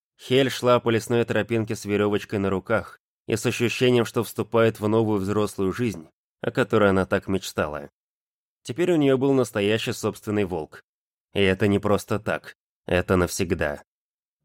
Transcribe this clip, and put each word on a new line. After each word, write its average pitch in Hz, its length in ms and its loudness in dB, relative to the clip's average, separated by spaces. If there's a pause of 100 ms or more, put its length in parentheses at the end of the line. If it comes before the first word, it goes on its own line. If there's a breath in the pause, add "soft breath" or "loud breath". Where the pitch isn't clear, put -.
(220)
Хель 131 300 0
шла 123 280 2
по 117 100 0
лесной 117 360 0
тропинке 110 500 -2
с - 80 -16
верёвочкой 104 560 0
на 98 100 0
руках 95 500 -4 (280)
и 113 80 0
с - 100 -8
ощущением, 120 600 2
что 117 180 -4
вступает 113 560 0
в 107 80 -2
новую 107 320 2
взрослую 98 540 -2
жизнь, 92 340 -6 (340)
о - 100 -2
которой 107 380 2
она 95 160 4
так 95 220 -2
мечтала. 78 600 -4 (760)
Теперь 170 280 -2
у 170 40 2
неё 135 220 4
был 139 160 2
настоящий 113 600 0
собственный 104 520 -2
волк. 82 380 -8 (500)
И 101 80 0
это 95 260 2
не 98 120 2
просто 101 400 -2
так, - 360 -8 (300)
это 90 300 0
навсегда. 85 680 -2 (600)